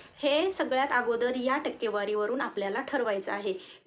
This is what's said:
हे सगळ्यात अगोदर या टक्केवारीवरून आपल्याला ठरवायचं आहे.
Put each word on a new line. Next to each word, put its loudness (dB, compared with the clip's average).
हे 4
सगळ्यात 2
अगोदर 2
या 2
टक्केवारीवरून -2
आपल्याला -2
ठरवायचं -2
आहे. -6